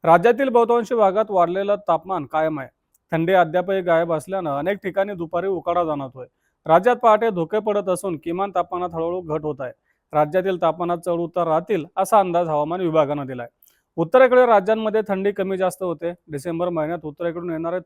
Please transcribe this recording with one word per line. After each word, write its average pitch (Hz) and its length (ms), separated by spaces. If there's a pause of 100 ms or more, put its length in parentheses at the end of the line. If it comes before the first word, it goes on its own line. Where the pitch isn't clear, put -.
राज्यातील 220 440
बहुतांश 233 440
भागात 214 380
वाढलेलं 196 460 (120)
तापमान 165 380
कायम 156 340
आहे. 127 80 (440)
थंडी 165 200
अद्यापही 180 480
गायब 170 320
असल्यानं 170 380
अनेक 160 320
ठिकाणी 196 320
दुपारी 170 320
उकाडा 175 380
जाणवतोय. 135 420 (400)
राज्यात 185 300
पहाटे 226 340
धुके 175 280
पडत 208 300
असून 180 280
किमान 180 340
तापमानात 175 440
हळूहळू 170 260
घट 156 240
होत 143 160
आहे. 127 120 (400)
राज्यातील 170 500
तापमानात 175 360
चढ 170 220
उतार 170 260
राहतील 165 380 (120)
असा 196 220
अंदाज 175 300
हवामान 156 320
विभागानं 147 460
दिलाय. 123 220 (480)
उत्तरेकडील 254 480
राज्यांमध्ये 220 640
थंडी 196 240
कमी 190 240
जास्त 185 260
होते. 170 300 (160)
डिसेंबर 165 400
महिन्यात 160 380
उत्तरेकडून 170 440
येणारे 170 360